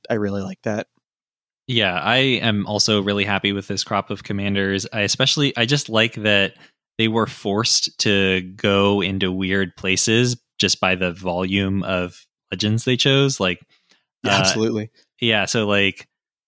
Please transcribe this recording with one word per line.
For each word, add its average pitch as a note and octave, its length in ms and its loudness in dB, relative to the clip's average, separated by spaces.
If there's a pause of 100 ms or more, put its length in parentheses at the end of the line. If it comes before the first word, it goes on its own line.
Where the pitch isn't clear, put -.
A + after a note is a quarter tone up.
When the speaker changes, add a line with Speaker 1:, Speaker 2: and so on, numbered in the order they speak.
Speaker 1:
I A#2 60 -2
really G2+ 280 -2
like F#2+ 200 -12
that. G#2+ 240 -6 (800)
Speaker 2:
Yeah, G2 340 0
I A#2 160 2
am A2+ 500 0
also G#2 360 2
really G2+ 220 0
happy G2+ 280 0
with G2 160 -4
this G2 160 -4
crop G2+ 260 -2
of G2+ 140 -10
commanders. G2 680 -2
I G#2+ 100 -2
especially, C#3 540 0
I A#2 100 2
just C#3+ 220 0
like A2 260 2
that G2+ 400 0 (440)
they A2+ 80 2
were A2 220 0
forced - 720 -2
to F#2+ 400 2 (160)
go G2+ 460 2
into F#2+ 280 -2
weird F#2+ 460 -2
places A2+ 600 2 (220)
just - 220 0
by F#2 160 2
the F2+ 160 -2
volume F#2+ 720 -2
of F2+ 420 -6 (240)
legends G#2+ 340 -2
they B2+ 120 2
chose. C#3 440 2
Like, F2+ 200 0 (600)
Speaker 1:
Yeah, G2 140 2
Speaker 2:
uh, - 40 4
Speaker 1:
absolutely. A2 500 0 (300)
Speaker 2:
yeah, A2 260 2
so, A2 200 0
like, G2+ 420 0 (400)